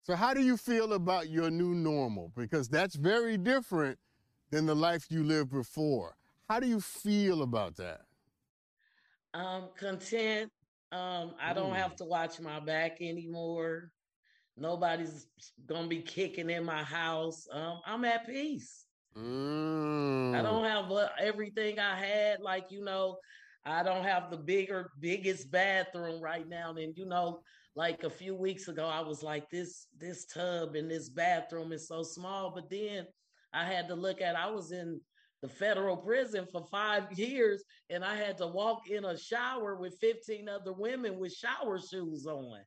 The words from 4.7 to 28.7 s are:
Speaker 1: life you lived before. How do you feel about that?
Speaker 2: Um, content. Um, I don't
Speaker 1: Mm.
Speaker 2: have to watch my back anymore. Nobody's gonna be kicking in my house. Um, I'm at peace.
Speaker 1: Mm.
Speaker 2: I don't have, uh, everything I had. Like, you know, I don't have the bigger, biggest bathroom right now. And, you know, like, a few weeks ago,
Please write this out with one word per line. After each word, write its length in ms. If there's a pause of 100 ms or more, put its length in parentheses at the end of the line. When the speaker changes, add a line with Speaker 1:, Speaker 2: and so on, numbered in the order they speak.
Speaker 1:
life 360
you 120
lived 300
before. 640 (320)
How 100
do 80
you 140
feel 640
about 340
that? 260 (1300)
Speaker 2:
Um, 440
content. 760 (420)
Um, 480
I 120
don't 200
Speaker 1:
Mm. 40
Speaker 2:
have 200
to 80
watch 360
my 200
back 400
anymore. 920 (680)
Nobody's 680 (400)
gonna 220
be 140
kicking 480
in 140
my 200
house. 680
Um, 340
I'm 200
at 220
peace. 600 (300)
Speaker 1:
Mm. 1200
Speaker 2:
I 60
don't 220
have, 280
uh, 160 (100)
everything 600
I 180
had. 440
Like, 300
you 140
know, 340 (460)
I 180
don't 220
have 260
the 60
bigger, 640
biggest 500
bathroom 680
right 260
now. 280
And, 220
you 100
know, 360 (320)
like, 300
a 60
few 260
weeks 320
ago, 180